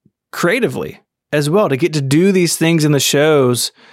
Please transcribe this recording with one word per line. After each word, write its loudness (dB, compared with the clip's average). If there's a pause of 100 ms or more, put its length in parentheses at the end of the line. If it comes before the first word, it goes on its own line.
(320)
creatively -4 (320)
as 0
well, 0
to 0
get -2
to -2
do 2
these 0
things 0
in 2
the 2
shows 0 (220)